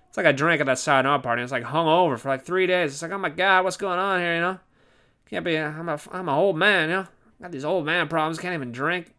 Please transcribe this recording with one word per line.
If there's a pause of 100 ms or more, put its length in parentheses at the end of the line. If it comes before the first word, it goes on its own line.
It's
like
I
drank
at
that
Sayonara
party,
and
it's,
like,
hungover
for,
like,
three
days.
It's
like,
"Oh
my
God,
what's
going
on
here,"
you
know? (680)
Can't
be,
I'm
a, (120)
I'm
an
old
man,
you
know? (340)
Got
these
old
man
problems,
can't
even
drink